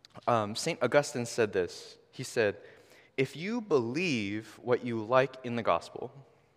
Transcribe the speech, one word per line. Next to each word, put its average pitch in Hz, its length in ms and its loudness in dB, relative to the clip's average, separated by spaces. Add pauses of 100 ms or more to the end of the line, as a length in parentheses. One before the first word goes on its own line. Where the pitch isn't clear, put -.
(260)
um, 110 300 2
Saint - 260 -4
Augustine 123 460 2
said 107 260 0
this. - 440 -4 (140)
He - 120 -12
said, 104 340 0 (580)
"If 135 200 0
you 208 260 -4
believe 123 1040 0
what 120 200 2
you 117 200 -2
like 131 400 4
in 120 120 -4
the 117 80 -4
gospel 95 480 0 (460)